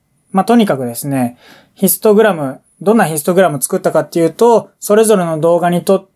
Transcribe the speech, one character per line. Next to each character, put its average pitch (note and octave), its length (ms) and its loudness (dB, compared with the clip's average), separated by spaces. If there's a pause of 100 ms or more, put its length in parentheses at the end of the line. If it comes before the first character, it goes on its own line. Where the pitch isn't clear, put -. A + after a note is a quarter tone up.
(320)
ま F#3+ 100 0
あ、 F#3 40 -2
と A#3 100 2
に A3+ 100 4
か D#3 120 -4
く C3 80 -8
で A#2 100 -10
す D3 120 -12
ね、 B2+ 300 -4 (380)
ヒ F#3+ 140 0
ス - 100 -4
ト G#3+ 160 2
グ A3 80 4
ラ G#3 100 2
ム、 C#3 280 -8 (200)
ど G3+ 140 2
ん - 20 2
な G3+ 80 2
ヒ D#3 140 -4
ス - 40 -8
ト F3+ 120 -2
グ F#3+ 80 4
ラ E3+ 60 2
ム C#3+ 120 -6
作 - 160 -4
っ - 40 -8
た E3+ 100 -2
か D#3+ 80 0
っ D3 100 -4
て E3+ 100 -4
い E3 60 2
う D#3+ 60 0
と、 A3+ 480 0
そ - 160 -2
れ A3 80 4
ぞ G#3+ 140 2
れ F3+ 80 -2
の D#3+ 140 -4
動 E3 200 2
画 F3 100 0
に F3 140 -2
と、 F#3+ 320 -2